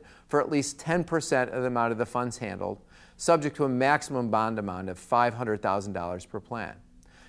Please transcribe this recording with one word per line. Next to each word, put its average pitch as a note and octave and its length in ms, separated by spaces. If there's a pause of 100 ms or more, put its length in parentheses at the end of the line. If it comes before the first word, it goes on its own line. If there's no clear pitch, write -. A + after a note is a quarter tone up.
(280)
for D3 140
at - 100
least C#3+ 280
ten E3 240
percent C#3 480
of B2+ 100
the B2+ 60
amount A#2 240
of A2 80
the A#2 60
funds B2 340
handled, G2 420 (340)
subject D3 420
to D3 80
a C3+ 40
maximum C3 600
bond A2 280
amount F#2+ 320
of F2+ 80
five A#2+ 380
hundred A2 260
thousand G2 320
dollars F2+ 320
per A2 140
plan. F#2 340 (560)